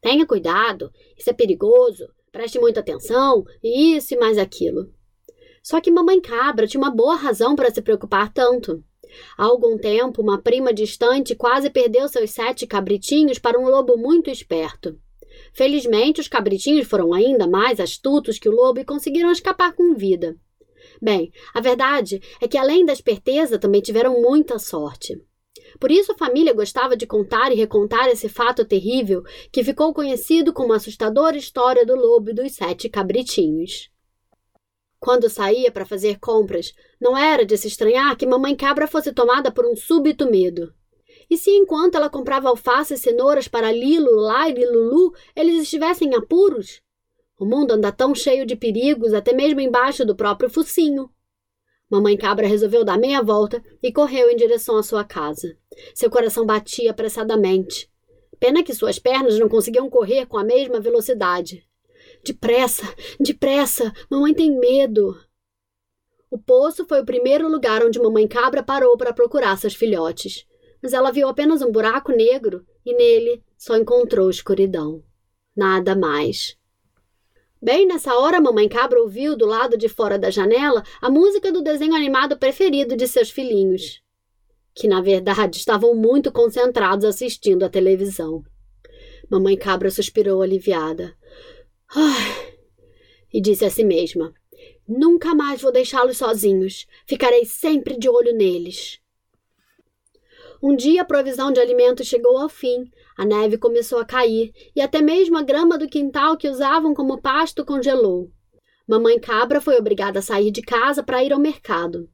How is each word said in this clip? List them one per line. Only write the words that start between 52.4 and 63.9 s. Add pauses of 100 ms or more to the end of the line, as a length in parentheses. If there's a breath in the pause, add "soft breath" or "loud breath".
resolveu
dar
meia
volta (180 soft breath)
e
correu
em
direção
à
sua
casa. (380 loud breath)
Seu
coração
batia
apressadamente. (520)
Pena
que
suas
pernas
não
conseguiam
correr
com
a
mesma
velocidade. (580 soft breath)
"Depressa, (360 loud breath)
depressa, (180 loud breath)